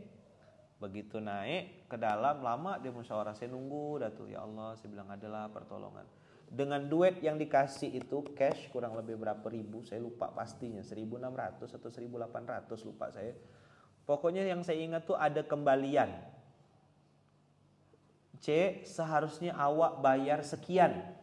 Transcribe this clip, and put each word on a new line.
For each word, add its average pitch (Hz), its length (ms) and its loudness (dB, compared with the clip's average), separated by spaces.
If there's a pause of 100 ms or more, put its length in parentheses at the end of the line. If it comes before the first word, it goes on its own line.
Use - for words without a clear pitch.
(840)
Begitu 104 400 -8
naik 104 640 -6
ke 123 80 -8
dalam, 117 480 2
lama 143 320 -2
dia 127 160 -6
musyawarah, 107 400 -4
saya 123 240 -8
nunggu 143 480 -6
dah 107 80 -4
tuh. 107 160 -12
"Ya 104 160 -10
Allah," 110 320 -8
saya 107 160 -16
bilang, 101 160 -12
"adalah 107 400 -8
pertolongan." 101 560 -12 (500)
Dengan 143 320 0
duit 175 400 6
yang 151 160 2
dikasih 139 560 2
itu, 139 240 -2 (160)
cash 135 320 2
kurang 117 240 -4
lebih 113 240 -6
berapa 107 320 -4
ribu, 113 320 -6
saya 110 220 -8
lupa - 260 -4
pastinya, 110 560 -8
seribu 110 320 -8
enam 127 160 -6
ratus 120 400 -8
atau 117 160 -12
seribu 120 320 -8
delapan 117 240 -6
ratus, 113 400 -8
lupa - 240 -6
saya. 110 240 -8 (720)
Pokoknya 175 400 2
yang 175 160 0
saya 175 160 0
ingat 165 300 -2
tuh 190 100 4
ada 151 240 4
kembalian. 139 720 4 (2250)
"C, 175 480 2
seharusnya 156 720 0
awak 147 460 4
bayar 139 420 6
sekian, 165 560 4 (220)